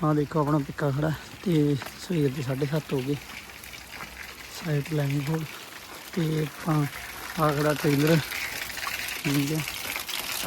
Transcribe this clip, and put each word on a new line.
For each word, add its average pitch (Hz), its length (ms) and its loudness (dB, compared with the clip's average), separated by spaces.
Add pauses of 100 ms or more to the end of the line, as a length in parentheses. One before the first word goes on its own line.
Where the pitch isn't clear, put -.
ਆਹ 151 100 4
ਦੇਖੋ 147 260 2
ਆਪਣਾ 147 180 4
ਪਿੱਕਾ 147 340 0
ਖੜਾ 151 200 2 (320)
ਤੇ 147 320 6
ਸਵੇਰ 147 540 0
ਦੇ 139 120 -2
ਸਾਢੇ 131 240 0
ਸੱਤ 147 280 -2
ਹੋ 143 40 2
ਗਏ। 135 180 0 (1500)
ਸਾਈਟ 151 280 0
ਲੈਣੀ 143 260 2
ਕੋਲ 160 240 0 (720)
ਤੇ 156 280 2
ਆਪਾਂ 151 440 2 (580)
ਆਹ 151 100 6
ਖੜਾ 151 200 4
ਟ੍ਰੇਲਰ, 147 440 6 (1040)
ਠੀਕ 143 280 2
ਹੈ। 160 100 2 (840)